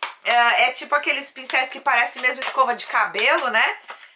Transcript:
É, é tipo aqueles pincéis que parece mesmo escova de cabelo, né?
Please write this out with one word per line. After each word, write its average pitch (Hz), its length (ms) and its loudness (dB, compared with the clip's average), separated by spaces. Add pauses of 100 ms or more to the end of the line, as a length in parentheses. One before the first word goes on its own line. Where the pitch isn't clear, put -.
(240)
É, 240 380 4
é 254 100 2
tipo - 220 -6
aqueles 285 360 -2
pincéis 262 380 -4
que 269 120 -14
parece 247 400 0
mesmo 262 220 -2
escova 247 320 2
de - 120 -8
cabelo, 240 640 0
né? 254 280 0 (380)